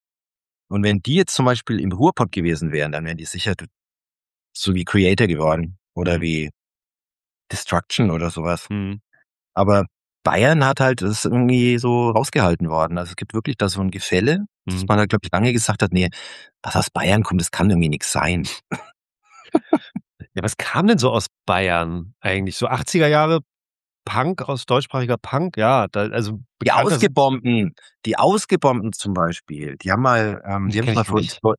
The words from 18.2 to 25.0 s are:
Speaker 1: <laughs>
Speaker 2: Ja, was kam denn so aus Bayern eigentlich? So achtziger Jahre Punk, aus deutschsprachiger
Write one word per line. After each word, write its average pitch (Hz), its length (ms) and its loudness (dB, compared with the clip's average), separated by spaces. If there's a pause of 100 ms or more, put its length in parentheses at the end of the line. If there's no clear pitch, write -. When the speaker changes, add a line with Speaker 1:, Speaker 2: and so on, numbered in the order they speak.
Speaker 1:
<laughs> - 240 -12 (1400)
Speaker 2:
Ja, - 80 -6
was 104 140 -4
kam - 300 -2
denn 220 120 4
so 127 120 2
aus 110 160 0 (180)
Bayern 87 760 -2
eigentlich? 95 360 -2
So 120 120 -2
achtziger 147 400 0
Jahre 156 320 2 (680)
Punk, 139 420 -2
aus 139 180 -6
deutschsprachiger 127 520 -2